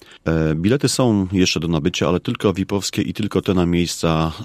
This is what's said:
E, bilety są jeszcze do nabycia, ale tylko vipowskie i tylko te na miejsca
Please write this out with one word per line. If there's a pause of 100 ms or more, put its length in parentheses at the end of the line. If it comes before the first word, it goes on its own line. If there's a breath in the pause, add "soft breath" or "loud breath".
(240 loud breath)
E,
bilety
są
jeszcze
do
nabycia,
ale
tylko
vipowskie
i
tylko
te
na
miejsca (140)